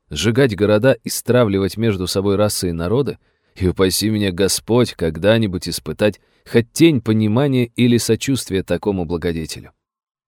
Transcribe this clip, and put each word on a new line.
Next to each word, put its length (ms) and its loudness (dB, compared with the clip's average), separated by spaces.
сжигать 440 0
города 480 4
и 60 -10
стравливать 680 0
между 300 -2
собой 280 0
расы 340 -2
и 20 -2
народы, 460 -2
и 120 -2
упаси 420 0
меня 220 0
Господь 640 0
когда-нибудь 760 0
испытать 500 -2
хоть 220 0
тень 300 4
понимания 640 0
или 220 4
сочувствия 640 -2
такому 420 -2
благодетелю». 640 -6